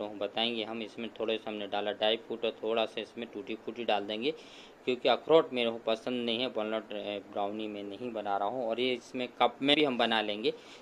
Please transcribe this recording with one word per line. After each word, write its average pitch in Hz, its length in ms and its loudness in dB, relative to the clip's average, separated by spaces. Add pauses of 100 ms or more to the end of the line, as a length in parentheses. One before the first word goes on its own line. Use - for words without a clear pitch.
लोगों 104 120 -6
को 101 60 -10
बताएंगे 113 440 0
हम। 113 180 -6
इसमें 110 280 -8 (100)
थोड़े 110 180 0
से 113 120 -8
हमने 104 180 -6
डाला 104 240 0
dry 107 260 2
फ्रूट 117 280 -6
और 113 180 0
थोड़ा 110 220 2
सा 110 160 -6
इसमें 117 260 -8
टूटी 107 280 -8
फ्रूटी 117 300 -8
डाल 104 200 2
देंगे 110 260 -2 (540)
क्योंकि 127 240 2
अखरोट 156 440 6
मेरे 120 180 2
को 113 140 -6
पसंद 120 400 0
नहीं 113 140 0
है, 127 80 0
वॉलनट, 110 460 -2
अ, 101 380 -6
brownie 107 360 -4
में 104 160 -8
नहीं 101 300 -8
बना 101 240 -2
रहा 101 100 0
हूँ। 123 220 -2
और 113 100 0
ये 127 140 2
इसमें 123 340 -4 (120)
cup 120 220 4
में 143 140 6
भी 156 80 6
हम 131 140 4
बना 113 240 4
लेंगे 107 320 0 (280)